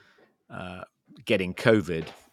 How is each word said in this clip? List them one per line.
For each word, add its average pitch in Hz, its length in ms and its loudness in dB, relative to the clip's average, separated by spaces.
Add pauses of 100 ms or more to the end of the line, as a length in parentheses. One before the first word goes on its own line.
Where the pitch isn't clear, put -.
(500)
uh, 92 300 -12 (440)
getting 95 300 0
covid, 87 520 2 (260)